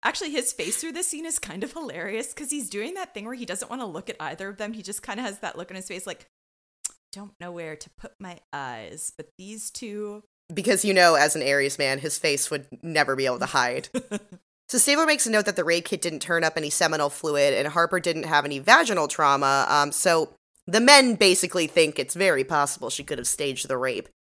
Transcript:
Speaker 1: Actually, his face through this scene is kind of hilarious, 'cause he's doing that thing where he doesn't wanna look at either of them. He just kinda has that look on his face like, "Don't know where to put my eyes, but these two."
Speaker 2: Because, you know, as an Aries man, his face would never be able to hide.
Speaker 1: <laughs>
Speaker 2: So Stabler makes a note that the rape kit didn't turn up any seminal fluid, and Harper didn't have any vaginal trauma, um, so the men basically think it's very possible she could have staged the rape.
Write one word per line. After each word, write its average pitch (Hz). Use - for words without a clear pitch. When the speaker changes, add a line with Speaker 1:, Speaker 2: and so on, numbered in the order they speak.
Speaker 1:
Actually, 311
his 269
face 175
through 320
this 349
scene 320
is 330
kind 190
of 277
hilarious, 220
'cause 277
he's 285
doing 233
that 381
thing 208
where 240
he 240
doesn't 185
wanna 247
look 175
at -
either 165
of 202
them. 220
He 214
just 190
kinda 226
has 202
that -
look 175
on 190
his 185
face 180
like, 180
"Don't 202
know 175
where 165
to -
put -
my 180
eyes, 123
but 156
these 208
two." 208
Speaker 2:
Because, 202
you 202
know, 175
as 147
an 156
Aries 139
man, 139
his 147
face 143
would 143
never 151
be 135
able 127
to 123
hide. 127
Speaker 1:
<laughs> -
Speaker 2:
So 254
Stabler 294
makes 302
a 226
note 214
that 196
the 180
rape 170
kit -
didn't 156
turn 170
up 160
any 151
seminal 156
fluid, 143
and 143
Harper 170
didn't 165
have 151
any 143
vaginal 208
trauma, 139
um, 147
so 165
the 190
men 262
basically 180
think 156
it's 131
very 175
possible 143
she 147
could 143
have 120
staged 135
the 135
rape. 123